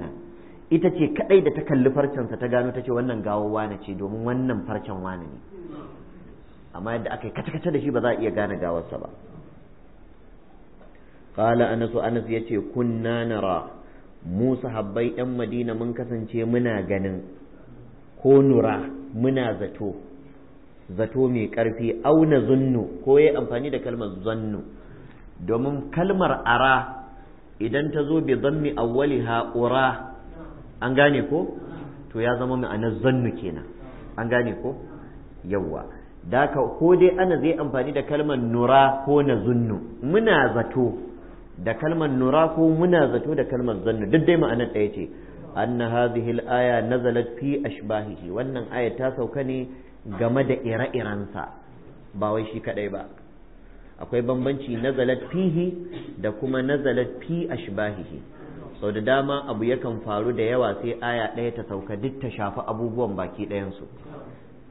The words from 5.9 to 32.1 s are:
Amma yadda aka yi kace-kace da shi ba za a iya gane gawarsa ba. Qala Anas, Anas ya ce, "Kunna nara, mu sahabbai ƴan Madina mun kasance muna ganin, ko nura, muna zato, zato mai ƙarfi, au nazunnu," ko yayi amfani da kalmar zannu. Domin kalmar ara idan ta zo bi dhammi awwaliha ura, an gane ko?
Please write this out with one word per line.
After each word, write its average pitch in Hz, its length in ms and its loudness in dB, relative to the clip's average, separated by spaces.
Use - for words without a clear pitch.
Amma 98 240 -6
yadda 113 140 -6
aka 117 160 -8
yi 101 40 -12
kace-kace 160 380 -4
da 147 80 2
shi 143 120 -2
ba 120 100 0
za 123 80 2
a 117 120 0
iya 110 100 0
gane 101 280 -2
gawarsa 85 400 -4
ba. - 100 -10
Qala 117 340 4
Anas, 113 240 -2
Anas 113 340 0
ya 113 200 0
ce, 110 100 0
"Kunna 117 500 0
nara, 95 460 -2
mu 117 320 2
sahabbai 113 580 -2
ƴan 123 200 -2
Madina 117 380 -2
mun 117 200 -4
kasance 117 500 -4
muna 117 380 2
ganin, 95 400 -2
ko 135 220 10
nura, 110 400 4
muna 123 440 2
zato, 98 360 -6
zato 127 320 2
mai 117 200 0
ƙarfi, 113 560 0
au 156 220 8
nazunnu," 131 800 4
ko 135 140 8
yayi 151 180 6
amfani 123 340 -2
da 127 80 -2
kalmar 117 320 -6
zannu. 110 360 -4
Domin 135 440 0
kalmar 180 540 2
ara 123 600 4
idan 135 320 0
ta 151 120 0
zo 156 160 2
bi 131 140 2
dhammi 143 420 0
awwaliha 120 800 0
ura, 127 580 2
an 127 120 0
gane 139 360 6
ko? 160 160 0